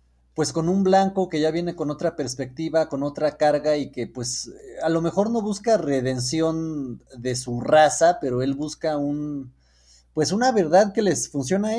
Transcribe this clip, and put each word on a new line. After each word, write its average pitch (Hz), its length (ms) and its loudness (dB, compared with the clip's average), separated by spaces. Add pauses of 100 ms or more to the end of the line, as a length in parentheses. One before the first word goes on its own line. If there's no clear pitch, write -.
(360)
pues, 147 180 0
con 165 160 0
un 196 140 2
blanco 190 460 4
que 151 120 -2
ya 156 100 2
viene 175 240 -4
con 147 160 -4
otra 160 240 -4
perspectiva, 156 760 -4
con 139 140 -4
otra 143 340 -2
carga, 147 400 2
y 131 140 -6
que, 120 160 -6
pues, - 440 -8 (320)
a 160 60 2
lo 165 120 0
mejor 190 300 0
no 233 100 -2
busca 214 360 0
redención 143 1300 -2 (140)
de 123 180 -4
su 120 260 -6
raza, 156 600 4
pero 127 220 0
él 135 120 0
busca 151 420 -6
un, 143 560 -6 (600)
pues, 156 180 0
una 240 200 2
verdad 196 420 4
que 226 80 0
les 180 280 0
funciona 185 400 -2
a 220 100 -2